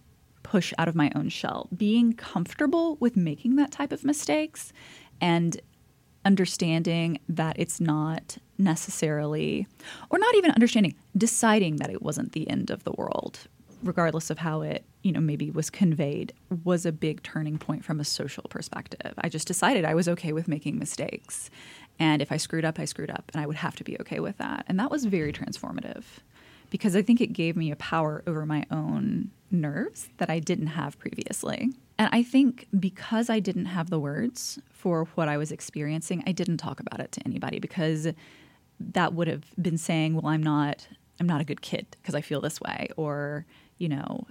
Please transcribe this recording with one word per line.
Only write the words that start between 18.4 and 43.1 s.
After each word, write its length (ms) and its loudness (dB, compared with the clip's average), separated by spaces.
perspective. 680 -10
I 100 -2
just 200 -4
decided 360 2
I 120 2
was 120 4
okay 240 0
with 160 -2
making 320 -2
mistakes. 720 -8
And 220 4
if 100 -2
I 60 0
screwed 260 -2
up, 160 -2
I 60 -4
screwed 260 -8
up, 220 -10
and 100 -4
I 20 -4
would 120 -4
have 200 -4
to 60 -12
be 160 -8
okay 220 -6
with 160 -6
that. 300 -6
And 120 0
that 120 0
was 140 -2
very 280 2
transformative, 720 -8
because 260 2
I 60 6
think 180 6
it 140 2
gave 240 0
me 120 0
a 60 -2
power 500 -2
over 200 -2
my 260 -2
own 600 -2
nerves 640 -2
that 120 -2
I 100 0
didn't 280 0
have 320 -6
previously. 720 -4
And 120 4
I 120 4
think 440 4
because 500 -2
I 100 2
didn't 260 -2
have 240 -2
the 100 0
words 600 -4
for 360 0
what 120 2
I 100 0
was 140 -2
experiencing, 760 -4
I 60 0
didn't 260 0
talk 220 -6
about 200 -8
it 140 -8
to 120 -10
anybody, 340 -4
because 480 -2
that 340 0
would 140 0
have 180 -4
been 160 0
saying, 380 2
"Well, 100 -2
I'm 160 2
not, 460 0
I'm 80 2
not 120 2
a 60 -2
good 160 -6
kid 420 -6
'cause 120 -4
I 60 0
feel 200 -4
this 180 -4
way," 380 -6
or, 480 -4